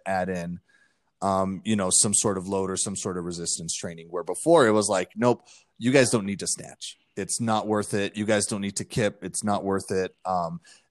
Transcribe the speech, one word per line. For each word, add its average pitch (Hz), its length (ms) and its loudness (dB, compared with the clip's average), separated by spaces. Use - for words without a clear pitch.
add 92 220 -2
in, 87 300 -6
um, 95 420 0
you 110 100 2
know, 95 160 0
some 101 220 4
sort 98 240 0
of 92 100 -6
load 95 220 -2
or 92 80 -4
some 98 180 -6
sort 90 220 -6
of 87 80 -8
resistance 85 500 -6
training, 85 360 -12
where 87 120 -6
before 147 440 6
it 107 40 6
was 107 160 4
like, 95 280 0
"Nope, 117 320 2
you 117 120 0
guys 135 200 6
don't 101 160 0
need 98 140 -6
to 85 60 -6
snatch. - 480 -10
It's 98 260 -6
not 110 240 0
worth 107 300 0
it. 101 200 -2
You 104 100 -2
guys 104 200 2
don't 104 160 -4
need 98 140 -6
to 98 100 -4
kip. 104 380 -2
It's 92 200 -8
not 104 200 0
worth 98 260 -2
it. 92 260 -2
Um, 85 360 -2